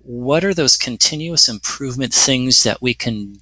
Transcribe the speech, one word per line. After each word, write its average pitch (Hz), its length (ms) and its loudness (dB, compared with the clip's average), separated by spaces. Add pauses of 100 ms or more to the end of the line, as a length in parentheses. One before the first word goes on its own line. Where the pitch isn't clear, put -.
what 131 420 0
are 196 80 0
those 147 240 2
continuous 156 720 0
improvement 127 640 -6
things 127 500 4
that - 180 0
we 123 120 0
can 104 480 -6